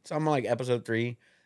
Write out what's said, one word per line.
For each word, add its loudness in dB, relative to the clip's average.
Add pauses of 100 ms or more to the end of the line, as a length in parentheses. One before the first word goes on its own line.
So -6
I'm 0
on, 4
like, 2
episode 0
three. 0 (300)